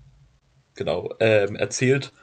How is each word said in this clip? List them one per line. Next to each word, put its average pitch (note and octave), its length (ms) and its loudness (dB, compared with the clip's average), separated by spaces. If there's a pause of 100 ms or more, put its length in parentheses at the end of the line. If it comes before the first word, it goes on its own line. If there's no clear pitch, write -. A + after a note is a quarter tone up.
(760)
genau, - 460 -6
ähm, G#2 360 4
erzählt, C3 560 0 (100)